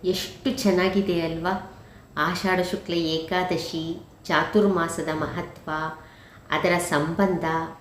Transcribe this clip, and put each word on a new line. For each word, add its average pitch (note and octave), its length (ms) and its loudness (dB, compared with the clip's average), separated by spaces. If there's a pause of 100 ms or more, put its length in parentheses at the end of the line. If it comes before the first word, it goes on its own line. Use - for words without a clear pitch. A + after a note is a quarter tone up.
ಎಷ್ಟು - 480 -2
ಚೆನ್ನಾಗಿದೆ F#3 680 2
ಅಲ್ವಾ? E3 560 -4 (400)
ಆಷಾಢ F3+ 440 2
ಶುಕ್ಲ F3+ 320 -4
ಏಕಾದಶಿ, E3 1080 -2 (240)
ಚಾತುರ್ಮಾಸದ F3+ 840 2
ಮಹತ್ವ, D#3 640 -6 (800)
ಅದರ F3 260 2
ಸಂಬಂಧ E3+ 640 2 (380)